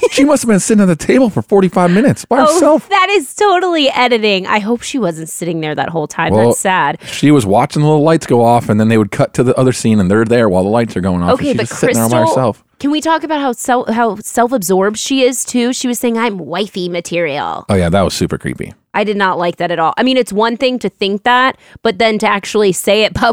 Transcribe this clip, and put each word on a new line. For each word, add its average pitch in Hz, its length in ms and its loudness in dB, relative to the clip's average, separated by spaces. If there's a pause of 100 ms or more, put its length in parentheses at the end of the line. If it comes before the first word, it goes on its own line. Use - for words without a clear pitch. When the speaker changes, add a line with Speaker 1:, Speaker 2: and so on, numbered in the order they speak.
(160)
Speaker 1:
She - 80 2
must 285 200 2
have 233 40 -4
been 202 140 2
sitting 214 200 2
at 202 40 4
the 180 100 2
table 247 340 2
for 131 120 -2
forty-five 185 500 2
minutes 214 320 2
by 247 160 0
Speaker 2:
Oh, 311 140 4
Speaker 1:
herself. 311 340 2
Speaker 2:
that 370 220 0
is 381 260 -2
totally 359 540 2
editing. 214 580 0
I 214 120 0
hope 226 220 -2
she - 160 -8
wasn't 165 300 -4
sitting 165 320 -6
there 156 160 -4
that - 140 -4
whole 156 180 -4
time. - 260 -4
Speaker 1:
Well, 110 180 4
Speaker 2:
That's - 100 -4
sad. 165 440 0
Speaker 1:
she - 260 0
was 139 140 4
watching 117 360 0
the 147 80 2
little 151 120 2
lights 160 240 2
go 120 160 2
off, 117 280 2
and 107 100 2
then 110 80 2
they 113 100 4
would 104 140 2
cut - 220 -2
to 131 100 0
the 123 160 2
other 127 140 2
scene, 110 260 0
and 90 100 2
they're 107 140 2
there 117 240 2
while 92 160 2
the 98 60 0
lights 113 260 -2
are 92 60 -2
going 90 200 -2
off, 87 120 0
Speaker 2:
Okay, 285 180 -2
Speaker 1:
and 220 80 -2
she's 156 80 -4
Speaker 2:
but - 0 -
Speaker 1:
just - 140 -12
sitting 233 140 0
there 117 100 2
all - 40 0
by 165 100 2
Speaker 2:
Crystal, 320 240 2
Speaker 1:
herself. - 200 -2 (160)
Speaker 2:
can 285 120 -2
we 302 100 -2
talk 320 240 -2
about 302 160 -4
how 277 100 -2
self, 247 380 -2
how 226 260 0
self-absorbed 214 800 0
she 269 260 -2
is, 254 200 0
too? 247 300 -2
She 247 160 -4
was 240 100 -4
saying, 233 180 -2
"I'm 226 200 -2
wifey 180 500 -6
material." 165 800 -6
Speaker 1:
Oh, 104 80 0
yeah, 87 140 0
that 98 140 2
was 87 100 0
super 85 240 -4
creepy. - 360 -10 (200)
Speaker 2:
I 208 100 0
did 202 140 -4
not 185 200 0
like 175 200 -2
that 175 120 -4
at 170 100 -2
all. 160 180 0
I 226 60 0
mean, 262 120 0
it's 247 160 0
one 226 240 0
thing 254 240 -2
to - 80 -4
think 196 360 -4
that, 254 340 2 (240)
but 190 180 -2
then 220 200 2
to 214 80 0
actually 202 440 0
say 208 320 0
it - 120 -2
<laughs> - 180 0